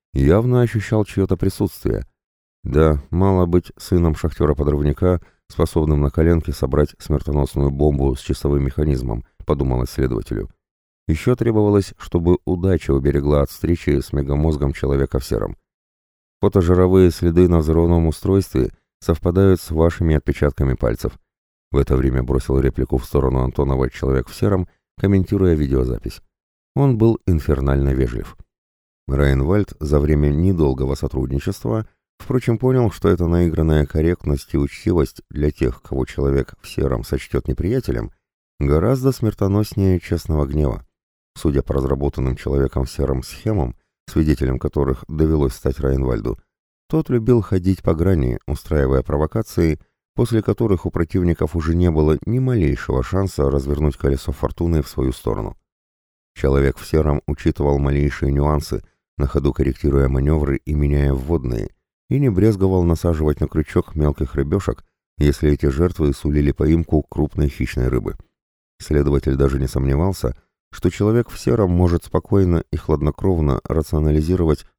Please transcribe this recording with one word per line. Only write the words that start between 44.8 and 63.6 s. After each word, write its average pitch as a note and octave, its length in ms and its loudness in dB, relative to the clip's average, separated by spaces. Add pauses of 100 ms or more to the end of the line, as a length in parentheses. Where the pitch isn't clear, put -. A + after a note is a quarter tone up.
довелось D#2 460 0
стать - 260 -4
Райнвальду, B1+ 580 -2 (500)
тот D#3+ 200 -2
любил A#2+ 320 2
ходить F#2 420 0
по F2+ 120 2
грани, D2+ 520 0
устраивая C2+ 560 0
провокации, D#2 760 -2 (360)
после A#2 280 0
которых G#2 440 0
у F2 40 -4
противников E2+ 640 0
уже E2 180 0
не F2 160 2
было D#2 360 2
ни A#2+ 140 -2
малейшего F2 640 0
шанса F#2 460 -2
развернуть C#2 480 0
колесо - 360 -2
фортуны E2 500 -2
в - 60 -14
свою C2 240 -2
сторону. G#1+ 440 -8 (800)
Человек C#2 440 2
в - 80 -18
сером D2+ 400 0
учитывал C#2+ 520 0
малейшие C#2+ 540 0
нюансы, C#2+ 500 -2 (340)
на C#2+ 100 0
ходу C#2 260 0
корректируя C2+ 560 0
маневры C#2+ 560 0
и D2+ 100 -4
меняя C#2+ 400 2
вводные, B1+ 560 -4 (380)
и B2+ 100 0
не C#3+ 100 0
брезговал F#2+ 540 2
насаживать D#2 580 0
на D#2+ 60 0
крючок - 480 -2